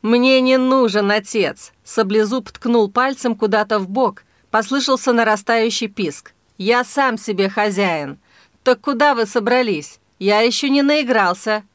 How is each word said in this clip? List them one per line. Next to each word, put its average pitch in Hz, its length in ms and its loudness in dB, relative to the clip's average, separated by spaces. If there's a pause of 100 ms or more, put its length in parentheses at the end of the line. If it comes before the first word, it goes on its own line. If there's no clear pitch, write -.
"Мне 247 380 4
не 262 160 2
нужен 240 540 2
отец", 202 600 -2 (120)
Саблезуб 214 640 -2
ткнул 233 400 0
пальцем 254 440 -2
куда-то 214 440 0
в 190 100 -4
бок, 220 340 -2 (280)
послышался 254 640 0
нарастающий 226 760 0
писк. 180 440 -8 (240)
"Я 233 280 0
сам 254 340 -2
себе 196 300 -2
хозяин". 185 720 -2 (440)
"Так 247 180 2
куда 285 340 2
вы 226 120 -2
собрались? 220 760 -2 (180)
Я 208 220 2
еще 240 280 0
не 277 140 2
наигрался". 220 840 0 (100)